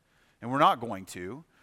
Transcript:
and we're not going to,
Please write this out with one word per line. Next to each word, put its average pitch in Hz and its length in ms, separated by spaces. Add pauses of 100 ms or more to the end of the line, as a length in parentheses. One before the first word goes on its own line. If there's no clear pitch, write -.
(400)
and 117 120
we're 135 60
not 165 200
going 95 280
to, 98 380 (180)